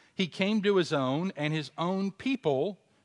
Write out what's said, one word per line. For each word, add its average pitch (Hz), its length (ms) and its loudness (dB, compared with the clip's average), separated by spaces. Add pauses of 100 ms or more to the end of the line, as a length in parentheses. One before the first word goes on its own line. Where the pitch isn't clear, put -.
(140)
He 180 140 0
came 202 340 0
to 202 140 4
his 160 180 2
own, 143 420 0
and 151 160 -2
his 156 240 -4
own 190 340 -2
people 185 680 -2 (260)